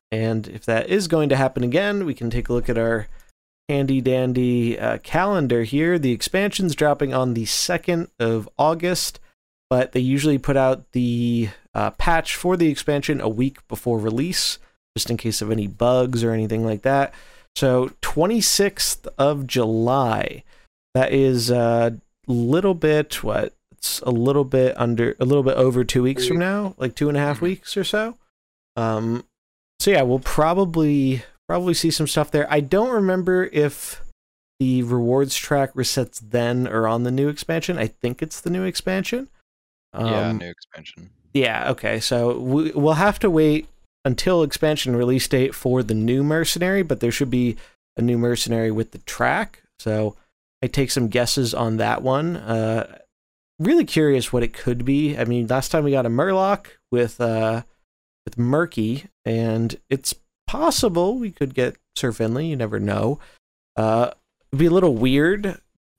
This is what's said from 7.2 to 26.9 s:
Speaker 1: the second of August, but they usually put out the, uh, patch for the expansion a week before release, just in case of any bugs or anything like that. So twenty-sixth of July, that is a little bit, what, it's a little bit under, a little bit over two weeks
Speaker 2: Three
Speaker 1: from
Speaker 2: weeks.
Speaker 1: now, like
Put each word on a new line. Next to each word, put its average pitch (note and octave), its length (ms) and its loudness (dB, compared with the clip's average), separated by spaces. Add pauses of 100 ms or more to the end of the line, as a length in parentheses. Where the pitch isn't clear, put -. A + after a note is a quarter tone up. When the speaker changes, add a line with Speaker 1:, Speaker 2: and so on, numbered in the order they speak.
Speaker 1:
the A2+ 100 -2
second E3+ 640 -2 (140)
of A2+ 360 0
August, E3 640 0 (500)
but B2+ 220 2
they C3 80 -2
usually C#3 400 2
put C#3 180 0
out C3 360 2
the, A#2+ 560 0 (260)
uh, G#2 160 -2
patch - 460 0
for F3+ 200 0
the E3+ 120 2
expansion C#3+ 520 -2
a G#2 80 -2
week B2 380 -4
before A#2 320 -4
release, A#2+ 640 -2 (360)
just - 140 -6
in A#2 60 -2
case A2 260 -4
of G#2+ 80 -4
any G#2+ 160 -2
bugs B2 560 0
or A#2 80 2
anything A2 340 -2
like A2 180 -2
that. C#3 300 0 (440)
So B2+ 340 2 (100)
twenty-sixth - 1080 0 (100)
of C#3 300 0
July, A2+ 960 0 (480)
that C3 200 2
is B2+ 380 4
a A#2 460 2 (300)
little C#3 480 2
bit, D3+ 480 0
what, G#2+ 320 -4 (160)
it's - 300 -8
a B2+ 100 -2
little C3 320 2
bit C3 340 2
under, A#2 440 0
a B2+ 40 0
little C3+ 200 4
bit C3 100 2
over B2+ 300 4
two B2+ 180 2
weeks C3 200 0
Speaker 2:
Three - 80 0
Speaker 1:
from E3 80 0
Speaker 2:
weeks. F3 60 0
Speaker 1:
now, G3 340 -4
like B2+ 180 -4